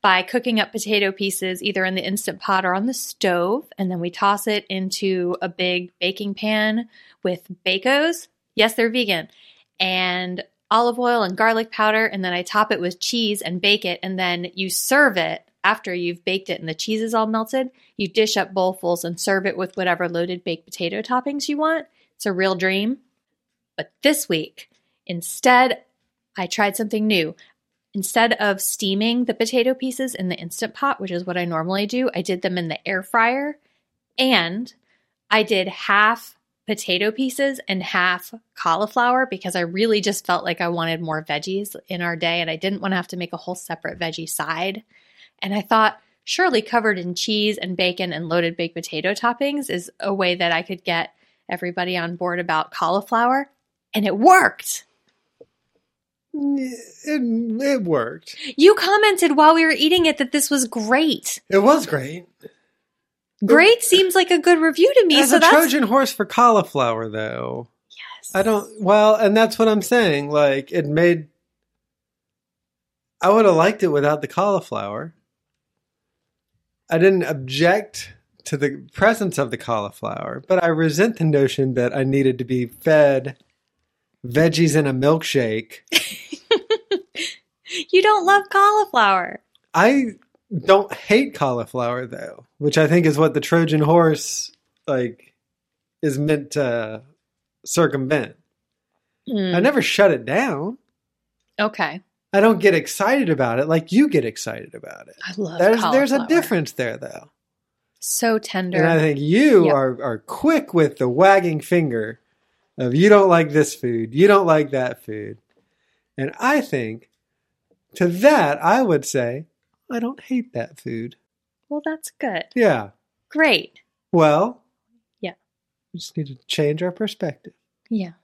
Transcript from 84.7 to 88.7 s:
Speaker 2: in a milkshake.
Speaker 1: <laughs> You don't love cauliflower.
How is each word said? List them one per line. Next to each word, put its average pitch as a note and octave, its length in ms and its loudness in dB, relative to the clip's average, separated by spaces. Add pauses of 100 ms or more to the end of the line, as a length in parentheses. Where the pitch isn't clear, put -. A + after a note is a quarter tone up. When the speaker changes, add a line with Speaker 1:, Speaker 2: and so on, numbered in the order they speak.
Speaker 2:
in D3+ 140 4
a C3+ 60 -2
milkshake. C3 880 0 (120)
Speaker 1:
<laughs> - 680 -4 (1300)
You F#4 120 4
don't G#4 220 4
love G4 260 4
cauliflower. G4 920 2 (320)